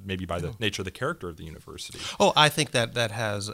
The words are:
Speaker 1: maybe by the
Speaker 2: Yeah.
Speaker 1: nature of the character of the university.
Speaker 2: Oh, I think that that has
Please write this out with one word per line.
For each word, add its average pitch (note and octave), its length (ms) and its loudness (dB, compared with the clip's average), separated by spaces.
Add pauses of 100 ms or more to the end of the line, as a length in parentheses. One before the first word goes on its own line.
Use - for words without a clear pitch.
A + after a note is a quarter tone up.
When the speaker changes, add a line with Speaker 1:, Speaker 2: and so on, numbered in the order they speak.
Speaker 1:
maybe F#2+ 220 -4
by F2 160 -2
the F2 80 -4
Speaker 2:
Yeah. A#2 100 -8
Speaker 1:
nature G#2+ 220 0
of F#2 60 -6
the F#2 40 -6
character D3 380 -6
of D#2+ 80 -10
the F2 80 -14
university. E2 540 -14 (200)
Speaker 2:
Oh, G3 160 6
I D3+ 140 8
think D3 220 2
that A#2 240 2
that A#2 160 0
has G#2 440 -2